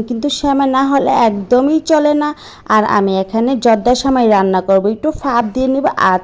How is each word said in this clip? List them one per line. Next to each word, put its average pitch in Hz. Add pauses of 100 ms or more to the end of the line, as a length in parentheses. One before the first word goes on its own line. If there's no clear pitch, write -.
কিন্তু 233 (120)
সেমাই 277
না 269 (100)
হলে 262 (160)
একদমই 247 (120)
চলে 294
না। 294 (460)
আর 214 (140)
আমি 196 (120)
এখানে 226 (140)
জর্দা 226
সেমাই 262
রান্না 190
করব, 190 (120)
একটু 302 (120)
ফাঁপ 240 (100)
দিয়ে 262
নিব, 269 (240)
আর 185